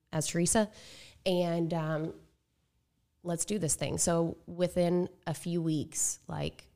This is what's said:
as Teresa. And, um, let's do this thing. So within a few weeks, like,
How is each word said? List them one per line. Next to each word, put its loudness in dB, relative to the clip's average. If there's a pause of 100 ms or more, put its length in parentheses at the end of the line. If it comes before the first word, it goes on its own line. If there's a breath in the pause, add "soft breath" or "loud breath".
(120)
as -2
Teresa. 2 (560 loud breath)
And, 2
um, -2 (1120)
let's -2
do -2
this 0
thing. -4
So 2 (120)
within 2 (180)
a -2
few -2
weeks, 0
like, -6